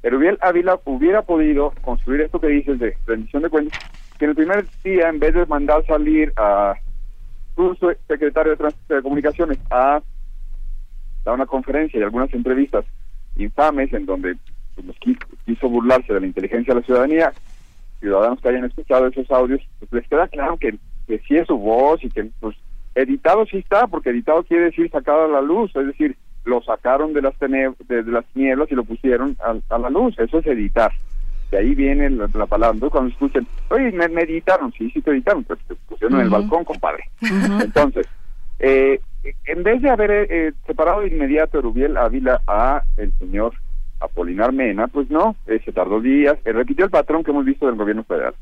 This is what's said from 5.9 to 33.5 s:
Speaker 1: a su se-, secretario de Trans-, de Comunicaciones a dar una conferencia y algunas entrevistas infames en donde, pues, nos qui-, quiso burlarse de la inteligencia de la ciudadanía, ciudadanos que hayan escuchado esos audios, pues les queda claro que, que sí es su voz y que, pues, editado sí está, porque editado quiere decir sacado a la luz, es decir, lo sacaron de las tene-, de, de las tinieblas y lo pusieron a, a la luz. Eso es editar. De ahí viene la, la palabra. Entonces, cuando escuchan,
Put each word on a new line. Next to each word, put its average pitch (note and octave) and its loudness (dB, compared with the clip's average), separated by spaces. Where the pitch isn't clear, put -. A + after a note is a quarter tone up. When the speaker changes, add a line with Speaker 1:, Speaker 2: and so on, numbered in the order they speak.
Speaker 1:
a G2+ 2
su F3+ 2
se-, F3 0
secretario D3+ 2
de D3+ 0
Trans-, D3+ -4
de C#3 2
Comunicaciones C#3+ 0
a C#3 2
dar A#2 0
una C3 0
conferencia C3+ -2
y G#2+ 2
algunas A#2 -2
entrevistas B2+ 2
infames C3+ 0
en G2+ -4
donde, F2+ -4
pues, - -12
nos - -14
qui-, A#3+ 0
quiso - -2
burlarse A#2+ 2
de G2 2
la F#2+ -4
inteligencia A#2 -2
de A#2+ 2
la - -10
ciudadanía, C#3 2
ciudadanos G#2 2
que B2+ 0
hayan B2 0
escuchado B2+ 2
esos B2+ -4
audios, B2+ 2
pues - -16
les A#2+ -4
queda D#3+ 2
claro D#3 -4
que, A2+ -4
que A2 -4
sí C#3+ 2
es E3 2
su D3+ 0
voz C3 2
y A#2+ -6
que, A2 -6
pues, A2 -8
editado C#3+ 2
sí G3 -8
está, G#3 2
porque D#3 -4
editado D#3 2
quiere E3+ 2
decir E3 0
sacado D3+ 2
a D#3 2
la D3 2
luz, F#3 0
es C#3 0
decir, C#3+ -2
lo A#2+ 0
sacaron C3+ 0
de D3 0
las C3+ 0
tene-, C3+ 0
de, A#2+ 0
de A2+ -4
las A#2 0
tinieblas C3+ 0
y C#3+ -2
lo A#2+ -2
pusieron B2+ 0
a, A2+ -2
a A2+ 0
la B2 -2
luz. G#3+ 0
Eso A#2 0
es E3 0
editar. A2+ 2
De G2+ 0
ahí B2+ 4
viene C#3 4
la, A2 0
la G#2 0
palabra. A2 4
Entonces, B2+ -2
cuando B2+ 2
escuchan, C3+ 0